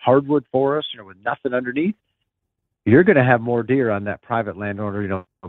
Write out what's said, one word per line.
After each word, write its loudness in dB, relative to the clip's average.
hardwood 2
forest, -2
you -20
know, -20
with -20
nothing -6
underneath, -4
you're 6
gonna 4
have 4
more -2
deer 0
on -4
that -8
private -6
landowner, -6
you -4
know, -6